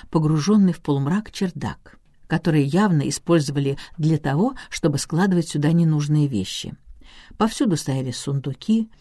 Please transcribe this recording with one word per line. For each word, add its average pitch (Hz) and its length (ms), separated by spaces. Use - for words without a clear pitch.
погруженный 165 640
в - 80
полумрак 147 500
чердак, - 640
который 156 360
явно 160 460
использовали 139 680
для 156 180
того, 156 380
чтобы 151 300
складывать 175 500
сюда 147 240
ненужные 151 560
вещи. - 480
Повсюду 220 400
стояли 135 360
сундуки, 143 760